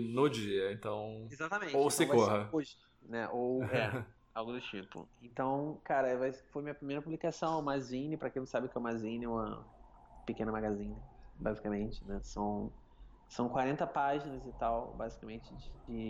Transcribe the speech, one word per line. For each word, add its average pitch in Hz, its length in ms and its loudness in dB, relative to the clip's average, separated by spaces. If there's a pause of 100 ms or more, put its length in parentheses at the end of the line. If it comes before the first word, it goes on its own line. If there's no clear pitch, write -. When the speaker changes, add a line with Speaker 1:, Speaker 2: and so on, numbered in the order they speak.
(140)
Speaker 1:
no 139 160 8
dia, 101 420 0
então 110 580 -4
Speaker 2:
Exatamente, 160 460 -2
Speaker 1:
ou 139 60 8
Speaker 2:
então 143 80 8
Speaker 1:
se 151 160 6
Speaker 2:
vai 131 120 6
ser 110 80 10
Speaker 1:
corra. 104 280 4
Speaker 2:
hoje, 151 240 0 (240)
né? 113 320 -2
Ou, 123 320 2
é, 117 400 2 (100)
Speaker 1:
<laughs> - 180 -20
Speaker 2:
algo 113 200 -4
do 123 80 -4
tipo. - 440 -8 (160)
Então, 135 640 -2
cara, 131 340 4
vai, 131 140 2
foi 139 300 -8
minha 147 120 -6
primeira 143 280 -4
publicação, 160 580 0
uma 139 180 0
zine. 131 380 -2
Pra 135 140 -2
quem 135 100 -4
não 131 80 -4
sabe 127 200 0
o - 20 -2
que - 80 -4
é - 20 0
uma 117 160 0
zine, 113 300 -2
é - 20 -2
uma 113 400 -2 (580)
pequena 110 240 0
magazine, 107 460 0 (400)
basicamente, 107 680 0
né? 101 180 -4
São, 104 480 -2 (560)
são 123 220 -2
quarenta 143 360 2
páginas 139 600 0
e 123 80 -10
tal, 117 420 0
basicamente, 113 600 -8
de, 131 140 -12 (400)